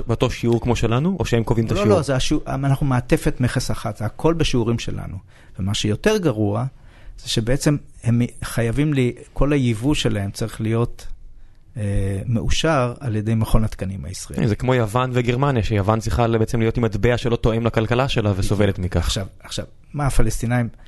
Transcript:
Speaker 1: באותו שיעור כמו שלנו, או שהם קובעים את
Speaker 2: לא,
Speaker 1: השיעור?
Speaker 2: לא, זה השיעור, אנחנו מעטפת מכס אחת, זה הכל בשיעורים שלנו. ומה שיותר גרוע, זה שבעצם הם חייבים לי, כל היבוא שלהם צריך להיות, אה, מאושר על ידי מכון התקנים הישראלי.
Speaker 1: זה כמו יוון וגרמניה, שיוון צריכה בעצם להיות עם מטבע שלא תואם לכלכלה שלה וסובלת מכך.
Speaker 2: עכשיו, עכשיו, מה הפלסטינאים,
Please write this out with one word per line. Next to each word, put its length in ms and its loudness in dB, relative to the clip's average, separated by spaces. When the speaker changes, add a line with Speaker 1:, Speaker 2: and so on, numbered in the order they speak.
Speaker 1:
באותו 240 0
שיעור 300 0
כמו 160 0
שלנו, 440 0
או 40 0
שהם 200 2
קובעים 220 0
את 60 -2
Speaker 2:
לא, 80 0
Speaker 1:
השיעור? 160 6
Speaker 2:
לא, 60 2
זה 140 0
השיעור, 300 0
אנחנו 400 0
מעטפת 540 0
מכס 300 0
אחת, 260 -6
זה 80 -8
הכל 300 0
בשיעורים 440 0
שלנו. 380 -8
ומה 160 -2
שיותר 420 0
גרוע, 480 0
זה 60 -12
שבעצם 480 0
הם 160 2
חייבים 500 0
לי, 180 2
כל 200 2
היבוא 420 2
שלהם 360 -2
צריך 300 -8
להיות, 460 -2
אה, 60 -6
מאושר 720 0
על 160 -4
ידי 180 0
מכון 300 4
התקנים 400 -6
הישראלי. 440 -4
Speaker 1:
זה 80 2
כמו 180 2
יוון 400 0
וגרמניה, 480 2
שיוון 380 2
צריכה 280 0
בעצם 320 0
להיות 160 2
עם 80 0
מטבע 340 2
שלא 180 0
תואם 300 0
לכלכלה 420 2
שלה 280 0
וסובלת 420 2
מכך. 180 -2
Speaker 2:
עכשיו, 200 -4
עכשיו, 240 -8
מה 120 -2
הפלסטינאים, 600 2